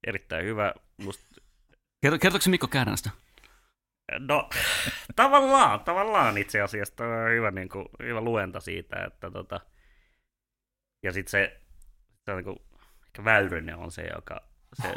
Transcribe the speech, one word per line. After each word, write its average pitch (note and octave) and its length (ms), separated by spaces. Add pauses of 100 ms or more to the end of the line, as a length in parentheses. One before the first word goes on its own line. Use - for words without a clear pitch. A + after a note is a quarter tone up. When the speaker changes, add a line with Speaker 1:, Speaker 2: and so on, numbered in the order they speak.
Speaker 1:
Erittäin F#2 380
hyvä. G#2+ 300 (280)
Must- - 400 (600)
Speaker 2:
Kerto-, D3+ 160
kertooko F#3+ 240
se F#3 80
Mikko E3+ 180
Kärnästä? A2+ 420 (1080)
Speaker 1:
No, C#3 300 (320)
<laughs> - 360
tavallaan, C4+ 640
tavallaan F3 580
itse G#2 220
asiassa. G2+ 360
Toi A#2 280
on A2+ 60
hyvä, A2+ 200
niinku, F#2 380 (140)
hyvä A#2+ 180
luenta A2 400
siitä, F2+ 440
että - 260
tota... F#2 300 (1400)
Ja F#2 100
sit F#2+ 160
se, - 320 (640)
se G#2 60
on G2 60
niinku, F#2+ 280 (420)
ehkä - 180
Väyrynen F2+ 520
on E2+ 140
se, E2 120 (120)
joka, - 340 (340)
se, F#2 140